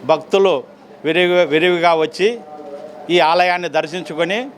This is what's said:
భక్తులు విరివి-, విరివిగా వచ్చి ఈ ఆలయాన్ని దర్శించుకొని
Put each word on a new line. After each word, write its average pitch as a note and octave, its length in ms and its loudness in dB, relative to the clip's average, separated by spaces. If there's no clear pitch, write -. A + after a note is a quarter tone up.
భక్తులు F#3 420 2
విరివి-, F3 500 2
విరివిగా E3+ 400 2
వచ్చి F3+ 240 -2
ఈ F3 80 4
ఆలయాన్ని F3 380 2
దర్శించుకొని E3+ 600 -4